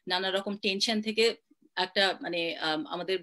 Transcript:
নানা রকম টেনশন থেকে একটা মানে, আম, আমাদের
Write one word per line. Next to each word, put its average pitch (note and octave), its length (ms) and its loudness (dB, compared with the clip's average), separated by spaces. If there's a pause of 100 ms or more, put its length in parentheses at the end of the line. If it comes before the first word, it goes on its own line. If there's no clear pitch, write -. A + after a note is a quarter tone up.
নানা F#3 240 0
রকম G3+ 260 -2
টেনশন G#3 440 0
থেকে A3 340 2 (400)
একটা F#3 460 2
মানে, E3+ 340 -2
আম, D#3 300 -2
আমাদের F3 380 -2